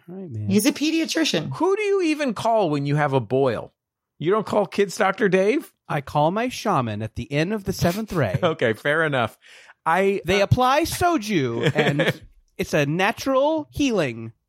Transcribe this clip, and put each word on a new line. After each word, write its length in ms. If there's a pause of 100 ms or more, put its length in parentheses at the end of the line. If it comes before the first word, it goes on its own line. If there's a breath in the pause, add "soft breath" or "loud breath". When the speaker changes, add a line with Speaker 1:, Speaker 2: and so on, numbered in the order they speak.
Speaker 1:
All 60
right, 160
man. 180
Speaker 2:
He's 160
a 60
pediatrician. 880
Speaker 3:
Who 180
do 80
you 200
even 300
call 380
when 160
you 80
have 180
a 60
boil? 520 (460)
You 140
don't 160
call 180
Kids 320
Doctor 320
Dave? 420 (160)
Speaker 1:
I 140
call 300
my 180
shaman 540
at 120
the 160
end 220
of 120
the 80
seventh 400
ray. 260
Speaker 3:
<laughs> 40
Okay, 300
fair 300
enough. 340 (480 loud breath)
I, 400
Speaker 1:
They 160
Speaker 3:
uh, 40
Speaker 1:
apply 380
soju, 880
Speaker 3:
<laughs> 40
Speaker 1:
and 460 (360)
it's 160
a 120
natural 840
healing. 600 (180)